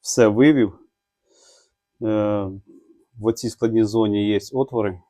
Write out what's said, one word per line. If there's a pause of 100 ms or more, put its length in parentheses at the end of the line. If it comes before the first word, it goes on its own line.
Все
вивів. (1200)
Е, (720)
в
оцій
складній
зоні
є (140)
отвори.